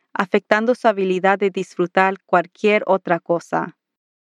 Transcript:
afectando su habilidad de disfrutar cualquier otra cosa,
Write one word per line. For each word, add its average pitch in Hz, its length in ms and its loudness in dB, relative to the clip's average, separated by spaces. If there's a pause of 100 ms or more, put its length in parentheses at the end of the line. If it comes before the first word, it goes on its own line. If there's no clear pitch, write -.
(140)
afectando 214 600 -2
su - 140 -2
habilidad 190 500 0
de 196 140 -2
disfrutar 190 760 -2
cualquier 202 600 0
otra 185 320 0
cosa, - 580 -6 (640)